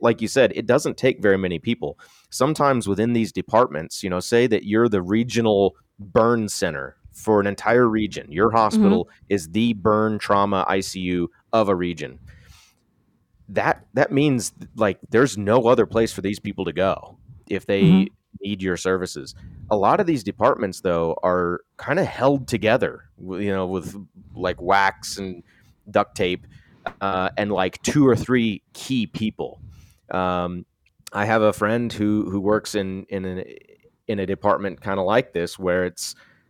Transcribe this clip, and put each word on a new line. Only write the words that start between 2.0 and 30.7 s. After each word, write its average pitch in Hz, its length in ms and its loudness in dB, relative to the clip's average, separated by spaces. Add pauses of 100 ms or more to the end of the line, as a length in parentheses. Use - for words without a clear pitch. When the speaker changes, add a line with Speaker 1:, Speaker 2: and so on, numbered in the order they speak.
Speaker 1:
Sometimes 135 580 0
within 104 240 0
these 113 180 0
departments, 85 720 0
you 101 60 -4
know, 90 120 -2
say 120 260 2
that 110 180 0
you're 110 240 2
the 101 140 0
regional 107 760 2 (220)
burn 113 500 2
center 71 480 -6 (160)
for 107 280 2
an 98 60 2
entire 113 420 2
region. 107 440 -4
Your 101 180 2
hospital 107 540 4
Speaker 2:
Mm-hmm. - 300 -8
Speaker 1:
is 82 160 -4
the 113 240 0
burn 107 440 2
trauma 101 480 2
I 98 140 0
C 95 200 -8
U 90 300 -2 (220)
of 110 160 2
a 101 60 2
region. 80 440 -4 (1300)
That, 101 340 -2 (100)
that - 180 2
means, 139 400 0 (240)
like, 104 220 0 (120)
there's 117 260 2
no 107 300 2
other 117 180 6
place 110 280 0
for 92 100 -10
these 98 180 -4
people 101 240 -8
to 85 80 -4
go 90 460 -2 (300)
if 95 180 -6
they 98 160 0
Speaker 2:
Mm-hmm. 98 320 4 (280)
Speaker 1:
need 98 200 -8
your 92 140 -2
services. 90 580 -4 (360)
A 107 60 2
lot 104 240 4
of - 60 -2
these 151 160 0
departments, 101 580 -2
though, 85 420 -2
are 90 380 0 (240)
kinda 127 200 -2
held 131 440 0
together, 107 560 0 (160)
w-, 92 260 -8
you 101 60 -2
know, 95 140 -2
with, 92 280 -6 (400)
like, 90 280 -6
wax 98 560 0
and 92 240 -10 (480)
duct 101 260 0
tape, 90 300 -4 (540)
uh, 95 360 -2
and, 104 160 -2
like, 92 300 -2
two 147 240 2
or 123 80 6
three 113 480 -2 (100)
key 120 340 -4
people. - 540 -8 (520)
Um, 90 520 -2 (480)